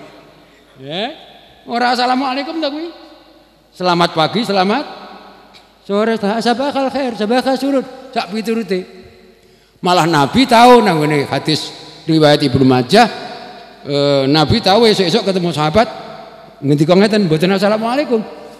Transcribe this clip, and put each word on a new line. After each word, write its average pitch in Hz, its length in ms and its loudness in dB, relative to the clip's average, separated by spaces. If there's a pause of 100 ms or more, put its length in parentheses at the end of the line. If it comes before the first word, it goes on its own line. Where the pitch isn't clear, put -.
(800)
Ya? 175 320 -8 (560)
Ora 240 240 -2
assalamualaikum 262 720 -4
ta 277 80 -6
kuwi? 311 160 -10 (880)
Selamat 175 400 0
pagi, 160 240 0
selamat 202 440 -2 (1000)
sore, 214 360 -2
sabahal 240 680 -2
khair, 254 240 -4
sabahal 240 480 -2
surur. 269 240 -2 (240)
Sak 208 240 -6
piturute. 214 560 -6 (960)
Malah 165 240 4
Nabi 160 400 2
tahu 240 320 8
nang 165 240 0
ngene 147 240 0
hadis 139 440 -4 (360)
riwayat 151 320 4
Ibnu 135 240 2
Majah, 131 440 4 (760)
eh, 143 440 0
Nabi 156 360 2
tahu 220 240 4
esuk-esuk 190 400 0
ketemu 180 240 -2
sahabat 156 360 0 (720)
ngendika 147 380 2
ngeten, 202 320 2
mboten 175 240 0
assalamualaikum. 226 680 -2 (400)